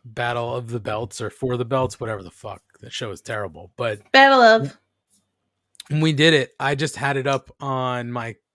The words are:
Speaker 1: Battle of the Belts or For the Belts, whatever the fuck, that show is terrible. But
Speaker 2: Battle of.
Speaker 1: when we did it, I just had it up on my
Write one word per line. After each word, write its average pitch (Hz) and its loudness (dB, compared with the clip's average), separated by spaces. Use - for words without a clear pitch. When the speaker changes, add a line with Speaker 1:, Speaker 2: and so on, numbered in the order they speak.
Speaker 1:
Battle 120 -4
of 120 -6
the 120 -4
Belts 110 -6
or 107 -4
For 123 -4
the 120 0
Belts, 131 -2
whatever 110 -6
the 87 -18
fuck, 98 -14
that 104 -18
show 113 -8
is 90 -14
terrible. 92 -8
But 110 -4
Speaker 2:
Battle 269 6
of. 226 4
Speaker 1:
when 151 0
we 160 4
did 156 6
it, 135 2
I 139 0
just 139 -4
had 139 -2
it 131 -2
up 135 -2
on 127 -4
my 113 -8